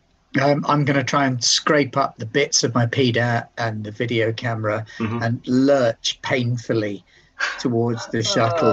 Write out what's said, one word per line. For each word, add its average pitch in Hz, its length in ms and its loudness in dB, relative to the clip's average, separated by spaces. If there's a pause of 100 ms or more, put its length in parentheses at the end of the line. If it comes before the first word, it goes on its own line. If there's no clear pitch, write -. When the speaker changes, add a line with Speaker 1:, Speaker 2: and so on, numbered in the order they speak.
(400)
Speaker 1:
Um, 143 260 2
I'm 147 180 2
gonna 139 200 2
try 139 220 0
and 127 160 -2
scrape 143 540 2
up 139 220 -2
the 117 80 -8
bits 143 380 0
of 120 100 -2
my 123 120 2
P 127 260 2
dat 117 440 0
and 110 280 -4
the 104 80 -8
video 113 400 0
camera 110 520 -4 (140)
Speaker 2:
Mm-hmm. 117 240 -4
Speaker 1:
and 117 240 -2
lurch 131 760 2
painfully 120 840 -2 (540)
towards 117 500 0
the 113 140 -2
shuttle, 113 500 2